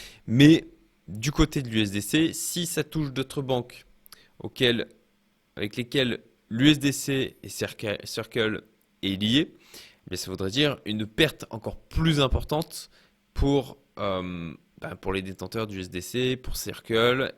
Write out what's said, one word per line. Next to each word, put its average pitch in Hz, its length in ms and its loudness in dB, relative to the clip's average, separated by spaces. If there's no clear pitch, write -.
Mais 143 400 8
du 107 240 -6
côté 151 300 2
de 123 80 -8
l'U 110 100 2
S 104 120 2
D 101 100 -2
C, 165 320 2
si - 320 -6
ça 160 180 -2
touche 147 300 -4
d'autres 135 280 -4
banques 127 440 -4
auxquelles, 120 500 0
avec - 220 -6
lesquelles 123 440 -2
l'U 131 220 6
S 143 80 2
D 139 120 2
C 135 500 -4
et - 60 -16
Circle, 101 560 -6
Circle 110 600 -2
est 98 200 -2
lié, 127 340 2
mais 90 80 -6
ça - 140 -10
voudrait 95 200 -4
dire 139 340 0
une 107 200 -4
perte - 440 -2
encore 110 280 -10
plus 156 420 0
importante 143 680 -2
pour, 139 440 0
euh, 90 540 -4
ben, - 180 -12
pour 95 160 -6
les 95 80 -2
détenteurs 95 440 -8
du 98 140 -10
S 90 100 -8
D 90 120 -6
C, 127 360 -2
pour - 200 -8
Circle, 117 800 0